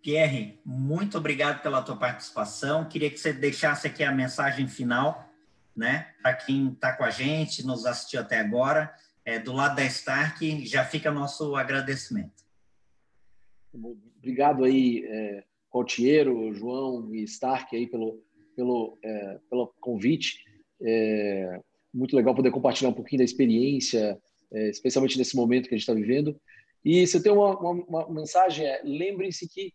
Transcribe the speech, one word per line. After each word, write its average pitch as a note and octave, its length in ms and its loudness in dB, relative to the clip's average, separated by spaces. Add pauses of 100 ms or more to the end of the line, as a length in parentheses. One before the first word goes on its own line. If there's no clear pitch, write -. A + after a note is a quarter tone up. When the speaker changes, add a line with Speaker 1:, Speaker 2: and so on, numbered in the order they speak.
Speaker 1:
Pierre, C#3+ 640 0
muito D3 520 -2
obrigado D3 440 0
pela C3+ 200 0
tua G#2+ 160 -8
participação. C3 880 -4
Queria D3 220 -2
que C#3+ 80 -10
você D#3 160 -2
deixasse C#3+ 520 0
aqui - 160 -4
a C#3 120 2
mensagem C3+ 540 0
final, B2+ 600 -2 (460)
né, B2+ 460 -4
pra B2+ 140 2
quem C3+ 400 0
tá C3 200 -2
com - 80 -2
a A#2 60 0
gente, C#3+ 560 -2
nos B2 220 -4
assistiu B2 340 -4
até A2 180 -2
agora. C3 540 2 (320)
É, A2+ 140 -4
do B2 120 -8
lado C#3 240 2
da C#3 100 0
Stark, D3 840 -2
já B2+ 180 0
fica D#3 240 -2
nosso C#3+ 460 -4
agradecimento. C3 880 -4 (1700)
Speaker 2:
Obrigado C3 480 2
aí, B2+ 380 6
é, G#2+ 400 -6 (280)
Cotiero, B2 800 2
João A#2+ 640 -6
e G#2+ 80 -6
Stark B2+ 520 -6
aí A#2+ 120 -2
pelo, A2+ 340 -6 (340)
pelo, B2 480 -2
é, G#2 360 -8 (100)
pelo B2 320 -2
convite. A#2+ 640 -2 (340)
É G#2 800 0 (320)
muito C3 240 -2
legal B2 200 6
poder C3 160 4
compartilhar B2+ 380 2
um A2+ 40 -2
pouquinho B2+ 260 -4
da B2 60 8
experiência, A#2+ 960 2 (300)
é, G#2+ 180 -2
especialmente C3 480 0
nesse B2+ 180 0
momento B2 320 2
que - 60 -2
a A2 40 0
gente G#2 100 -4
tá A#2+ 80 2
vivendo. C3+ 440 0 (460)
E F3 220 6
se F3+ 100 2
eu - 60 4
tenho G#3 120 6
uma, G3+ 220 6
uma, F3 480 -4
uma E3 80 -10
mensagem, D#3 540 2
é, C3+ 160 -2
lembrem-se F3 680 -4
que F#3+ 260 -10